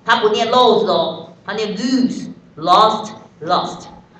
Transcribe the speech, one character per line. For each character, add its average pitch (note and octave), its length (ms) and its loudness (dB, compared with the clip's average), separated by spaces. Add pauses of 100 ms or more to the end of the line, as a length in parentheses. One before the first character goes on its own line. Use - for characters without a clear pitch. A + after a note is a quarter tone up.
它 A#3 120 2
不 G#3+ 140 2
念 A#3 180 -2
lose A#3 380 4
哦， E3 460 -4 (120)
它 G3 100 -10
念 G#3 220 -6
lose、 B3+ 520 -2 (280)
lost、 G#3+ 540 2 (320)
lost。 D#3+ 440 -4 (340)